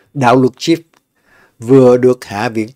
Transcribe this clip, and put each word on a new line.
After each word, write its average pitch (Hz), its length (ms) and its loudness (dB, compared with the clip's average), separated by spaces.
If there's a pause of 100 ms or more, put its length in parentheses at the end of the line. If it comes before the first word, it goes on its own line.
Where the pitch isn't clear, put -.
(140)
Đạo 127 220 0
luật 131 220 0
chip 165 220 -4 (800)
vừa 123 380 4
được 123 280 -2
Hạ 107 240 -8
viện 110 260 -8